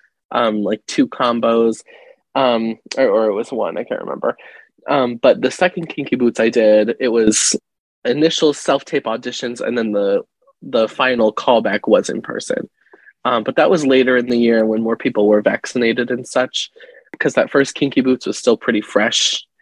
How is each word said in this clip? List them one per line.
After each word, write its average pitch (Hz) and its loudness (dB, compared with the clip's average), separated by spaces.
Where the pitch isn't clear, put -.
um, 107 0
like, 104 -4
two 127 0
combos, 117 0
um, 117 0
or, 131 2
or 110 2
it 104 0
was 113 -6
one, 98 -4
I 117 -6
can't - -8
remember. - -4
Um, 127 0
but 120 2
the 127 0
second 180 -4
Kinky 139 -4
Boots 120 0
I 113 2
did, 107 2
it 127 -2
was 110 2
initial 147 2
self-tape 139 -2
auditions, 120 -6
and 120 -2
then 113 -2
the, 101 0
the 117 0
final 120 0
callback 110 0
was - 2
in - -6
person. - -8
Um, 123 0
but - -2
that 156 4
was 156 2
later 131 4
in 123 0
the 123 0
year 117 4
when 110 0
more 113 -2
people 107 0
were 104 4
vaccinated 117 -2
and 123 -6
such, - -4
'cause 135 0
that - 0
first 139 0
Kinky 135 0
Boots 127 0
was - -6
still 113 2
pretty 113 -2
fresh - -2